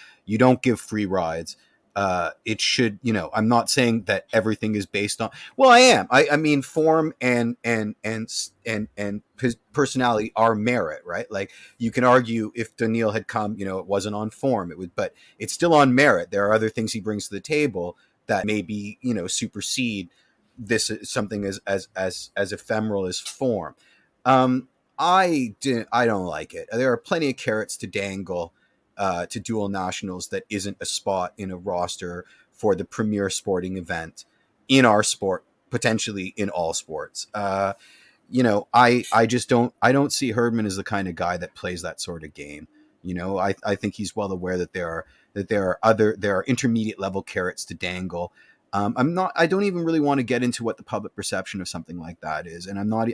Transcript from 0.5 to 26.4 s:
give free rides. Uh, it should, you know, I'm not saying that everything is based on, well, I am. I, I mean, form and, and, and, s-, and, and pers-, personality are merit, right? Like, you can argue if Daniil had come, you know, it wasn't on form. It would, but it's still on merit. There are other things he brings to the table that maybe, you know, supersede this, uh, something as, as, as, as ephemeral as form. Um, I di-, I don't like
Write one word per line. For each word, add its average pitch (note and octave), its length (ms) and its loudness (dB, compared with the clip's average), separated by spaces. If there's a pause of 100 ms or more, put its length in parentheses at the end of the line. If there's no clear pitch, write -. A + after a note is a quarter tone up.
give A#2+ 180 2
free G#2+ 280 -4
rides. E2 500 -4 (360)
Uh, F2+ 380 0 (140)
it A2 160 -4
should, A2 420 0
you A#2 80 0
know, F#2 220 -2
I'm A2 160 2
not A#2 200 4
saying A#2 340 2
that G2 280 -2
everything A2 440 0
is G2+ 100 -2
based G#2 340 -4
on, A2+ 100 -4 (280)
well, C4 120 8
I A#3+ 100 12
am. A#3 300 6
I, C3+ 220 6
I D3 60 4
mean, D3+ 240 2
form D#3+ 580 2
and, A#2+ 460 2
and, A2 360 0
and, A2 260 -6
s-, - 260 -8 (120)
and, A2 300 -4
and G#2 260 -6 (140)
pers-, A#2+ 220 -2 (160)
personality B2 640 0
are A2+ 180 4
merit, G#2 500 -2
right? F#2 240 -8
Like, G2+ 220 -6 (260)
you A2+ 140 -2
can B2 140 2
argue A#2 500 4
if A2+ 220 -8
Daniil A2+ 340 0
had G#2 160 -4
come, G#2+ 300 -4
you G2 80 -8
know, F#2+ 120 -4
it F2 100 -8
wasn't G2+ 280 -2
on G#2+ 140 -4
form. G#2+ 420 -2
It D#2 60 -14
would, F2+ 180 -10
but G2 180 -4 (240)
it's G#2+ 140 -8
still E3 220 4
on C#3 200 8
merit. B2 380 4
There G2+ 160 2
are G#2+ 60 4
other A2 160 2
things A2 240 -4
he A2 80 -6
brings G#2 260 -6
to - 60 -12
the G2 80 -8
table G#2+ 560 -2 (300)
that G2 180 0
maybe, G#2 560 -4
you B2 120 -2
know, F#2 140 -4
supersede G#2+ 800 -6 (480)
this, A2 320 -2
uh, - 140 -8
something G#2+ 400 -4
as, G2 240 -4
as, G2 260 -4
as, F#2 440 -6
as G2 160 -2
ephemeral G#2+ 520 -4
as F2+ 140 -6
form. G2+ 560 -4 (480)
Um, B2+ 460 4 (280)
I E3 600 2
di-, A#2+ 320 0
I A#2+ 140 4
don't G2+ 200 0
like D#2 280 -8